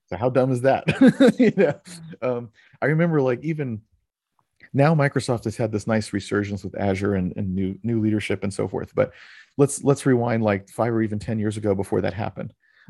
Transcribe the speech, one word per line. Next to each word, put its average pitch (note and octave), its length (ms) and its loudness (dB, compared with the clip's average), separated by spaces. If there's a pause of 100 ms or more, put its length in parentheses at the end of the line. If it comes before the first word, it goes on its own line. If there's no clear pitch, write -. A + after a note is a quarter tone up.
so - 100 -10
how A#2+ 140 -2
dumb C3 240 2
is A#2+ 80 -2
that? C3 260 2
<laughs> - 520 4
You A#3 180 4
know? D#3 220 2 (420)
Um, A#2+ 300 -4 (300)
I A#2 40 0
remember, D#3 360 2
like, B2+ 220 0
even C#3+ 380 -6 (920)
now D3 220 4
Microsoft C3+ 500 0
has A2 120 -4
had A2 160 -2
this G#2 140 -4
nice A2 260 0
resurgence G2+ 500 -4
with G2 160 -10
Azure G2 360 0
and, F2+ 200 -2
and F#2+ 180 -4
new, F#2+ 300 -2
new A2+ 180 -2
leadership G#2+ 420 -2
and G2 100 -4
so G#2 160 -4
forth. - 260 -8
But G#2 180 0 (440)
let's, C#3 260 0
let's C#3 220 0
rewind, A#2+ 380 2
like, G2 260 0
five A#2 240 -2
or A2+ 80 0
even G#2+ 180 -2
ten A2 200 -6
years G#2 180 -2
ago G#2 180 0
before G2 260 -2
that G2 120 -2
happened. G#2 400 -8 (360)